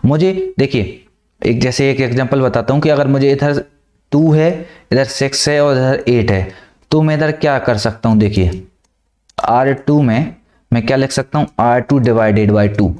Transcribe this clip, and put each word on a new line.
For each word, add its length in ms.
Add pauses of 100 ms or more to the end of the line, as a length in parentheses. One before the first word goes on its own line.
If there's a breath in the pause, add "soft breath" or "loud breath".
मुझे 540
देखिए, 460 (420)
एक, 140
जैसे 300
एक 100
एग्जांपल 400
बताता 340
हूँ 80
कि 60
अगर 180
मुझे 260
इधर 320 (460)
टू 220
है, 340 (260 loud breath)
इधर 120
सिक्स 440
है 160
और 80
इधर 360
एट 220
है, 220 (380 loud breath)
तो 120
मैं 140
इधर 160
क्या 260
कर 200
सकता 300
हूँ, 100
देखिए, 500 (760)
आर 280
टू 300
में 340 (360)
मैं 140
क्या 100
लिख 140
सकता 280
हूँ, 80 (140)
आर 200
टू 180
डिवाइडेड 520
बाय 180
टू। 320